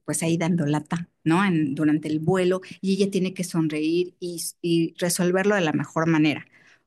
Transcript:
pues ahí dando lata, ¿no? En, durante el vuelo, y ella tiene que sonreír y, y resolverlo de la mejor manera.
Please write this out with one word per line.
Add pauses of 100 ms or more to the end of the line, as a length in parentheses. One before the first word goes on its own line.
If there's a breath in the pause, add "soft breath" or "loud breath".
pues
ahí
dando
lata, (140)
¿no?
En,
durante
el
vuelo, (200 loud breath)
y
ella
tiene
que
sonreír
y, (200)
y
resolverlo
de
la
mejor
manera. (400 soft breath)